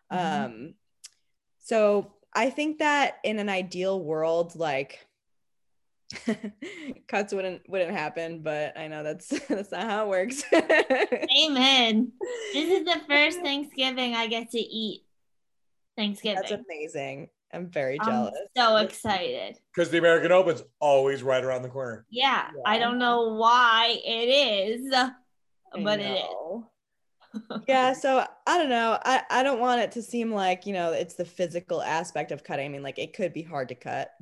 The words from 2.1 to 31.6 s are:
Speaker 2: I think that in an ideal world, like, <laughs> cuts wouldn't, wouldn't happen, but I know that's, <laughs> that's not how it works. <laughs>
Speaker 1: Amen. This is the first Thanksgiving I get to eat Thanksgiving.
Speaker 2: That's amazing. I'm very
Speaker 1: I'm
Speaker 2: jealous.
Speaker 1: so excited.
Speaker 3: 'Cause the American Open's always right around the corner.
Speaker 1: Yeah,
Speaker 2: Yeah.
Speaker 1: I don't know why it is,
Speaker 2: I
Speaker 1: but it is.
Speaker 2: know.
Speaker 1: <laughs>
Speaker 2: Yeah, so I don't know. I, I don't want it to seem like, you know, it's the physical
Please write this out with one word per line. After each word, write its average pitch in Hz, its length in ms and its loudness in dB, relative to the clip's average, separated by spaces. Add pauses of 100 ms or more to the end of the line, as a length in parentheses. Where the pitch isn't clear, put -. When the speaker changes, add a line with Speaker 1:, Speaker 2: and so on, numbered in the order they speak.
Speaker 2:
I 240 180 2
think 302 280 -4
that 294 440 2
in 214 160 -2
an 208 100 -2
ideal 185 540 -2
world, 160 520 0
like, 143 440 -2 (1120)
<laughs> - 160 -10 (800)
cuts 208 260 -4
wouldn't, 185 340 -6
wouldn't 185 300 -2
happen, 165 440 -6
but 151 360 -4
I 160 100 -10
know 156 160 -10
that's, 156 240 -8
<laughs> - 200 -6
that's 202 240 -4
not 196 180 -6
how 214 160 -2
it 208 40 -2
works. 208 400 -2
<laughs> - 40 6
Speaker 1:
Amen. 269 1600 4 (420)
This 339 260 2
is 320 60 -2
the 330 220 0
first 294 320 4
Thanksgiving 262 760 -2
I 226 120 -2
get 226 240 -6
to 233 80 -2
eat 220 440 -6 (960)
Thanksgiving. 208 380 -2 (120)
Speaker 2:
That's 202 40 -8
amazing. 160 800 -8 (240)
I'm 175 160 -10
very 139 320 -4
Speaker 1:
I'm 214 60 -2
Speaker 2:
jealous. 220 260 -2 (220)
Speaker 1:
so 226 220 4
excited. 190 800 -2 (180)
Speaker 3:
'Cause 170 140 2
the 170 80 2
American 165 340 6
Open's 170 320 6 (160)
always 139 440 4
right 131 200 2
around 127 180 -2
the 127 80 -10
corner. 123 400 -8
Speaker 1:
Yeah, 247 440 0
Speaker 2:
Yeah. 139 120 -12
Speaker 1:
I 220 140 2
don't 240 200 0
know 240 360 2
why 233 680 4
it - 60 -6 (200)
is, 247 640 2
Speaker 2:
I 254 180 2 (720)
Speaker 1:
but 208 180 0
it 202 40 -6
is. 196 160 -2
Speaker 2:
know. 156 500 -8 (640)
Speaker 1:
<laughs> 220 340 -10
Speaker 2:
Yeah, 262 260 4
so 262 320 2 (220)
I 320 100 4
don't 311 120 2
know. 233 340 2
I, 254 260 2
I 247 140 4
don't 269 160 0
want 247 220 2
it 202 120 -2
to 240 80 -8
seem 226 300 -4
like, 185 340 0
you 202 80 -4
know, 170 200 0
it's 175 220 -4
the 175 100 -4
physical 170 560 -4